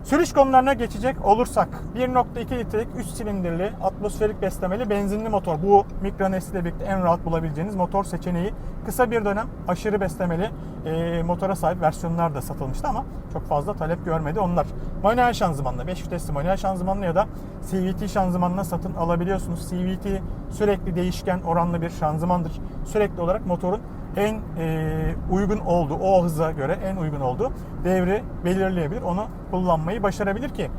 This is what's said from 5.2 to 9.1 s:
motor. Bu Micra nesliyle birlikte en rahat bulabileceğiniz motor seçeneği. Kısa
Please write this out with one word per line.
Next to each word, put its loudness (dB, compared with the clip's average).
motor. 0
Bu 8
Micra 0
nesliyle -2
birlikte -4
en 0
rahat 4
bulabileceğiniz -2
motor 0
seçeneği. -2
Kısa 2